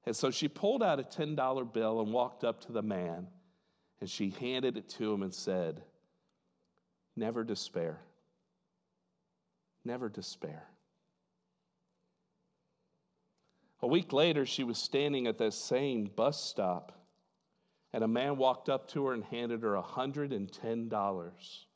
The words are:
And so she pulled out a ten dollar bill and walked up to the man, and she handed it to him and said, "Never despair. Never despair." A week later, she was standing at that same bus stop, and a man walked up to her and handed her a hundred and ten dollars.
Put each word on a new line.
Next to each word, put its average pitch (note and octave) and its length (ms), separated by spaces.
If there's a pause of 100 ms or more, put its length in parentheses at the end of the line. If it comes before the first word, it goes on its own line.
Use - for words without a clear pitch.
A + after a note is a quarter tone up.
And A2 100
so C3+ 160
she D3 180
pulled A3+ 340
out D#3+ 160
a C3 40
ten D3+ 320
dollar C3 280
bill A2+ 380
and G#2+ 100
walked B2 320
up A#2 180
to - 120
the G#2+ 100
man, F2+ 460 (720)
and F#2+ 80
she G2 220
handed B2 440
it G#2+ 140
to A2 240
him G2 100
and F#2 100
said, F2 500 (1300)
"Never A2+ 280
despair. E2+ 580 (1800)
Never A#2+ 260
despair." D#2+ 600 (3000)
A B2 60
week D#3+ 240
later, D3 340
she - 180
was A#2 140
standing C#3 500
at A2 100
that A2 160
same B2+ 520
bus A#2 380
stop, F2+ 480 (1000)
and A2+ 100
a A2+ 40
man C3 300
walked C3 320
up C3+ 200
to D3+ 160
her C3 80
and A2+ 100
handed A#2 380
her G#2+ 140
a F#2+ 60
hundred C#3 520
and G2 180
ten A#2 380
dollars. G2 880